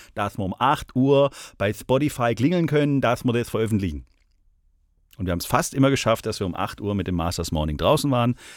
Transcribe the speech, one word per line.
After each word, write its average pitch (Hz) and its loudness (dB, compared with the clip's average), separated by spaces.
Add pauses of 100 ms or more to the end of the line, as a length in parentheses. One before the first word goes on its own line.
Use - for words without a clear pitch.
(140)
dass 104 -4
wir 101 -4
um 92 -4
acht 139 0
Uhr 139 4 (300)
bei 101 0
Spotify 127 0
klingeln 160 2
können, 143 2
dass 120 0
wir 117 2
das 120 -2
veröffentlichen.“ 98 -2 (1120)
Und 92 -6
wir 90 -2
haben's 87 -4
fast - 0
immer 135 4
geschafft, 113 0
dass 110 -6
wir 101 -2
um 85 -4
acht 95 -6
Uhr 101 -2
mit 95 -2
dem 92 -2
Masters 82 -4
Morning 78 -2
draußen 139 2
waren. 120 2 (220)